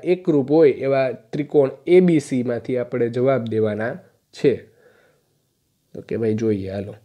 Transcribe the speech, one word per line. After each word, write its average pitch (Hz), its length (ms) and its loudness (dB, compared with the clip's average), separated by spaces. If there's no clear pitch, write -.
એકરૂપ 165 480 0
હોય 156 200 6
એવા 135 400 -2
ત્રિકોણ 143 580 -2
એ 180 120 6
બી 170 200 4
સીમાંથી 123 580 -4
આપણે 120 320 -2
જવાબ 123 360 0
દેવાના 110 500 -2
છે. 127 200 2
તો - 80 -16
કે - 160 -8
ભાઈ 110 160 -2
જોઈએ, 107 360 -2
હાલો. 101 360 -10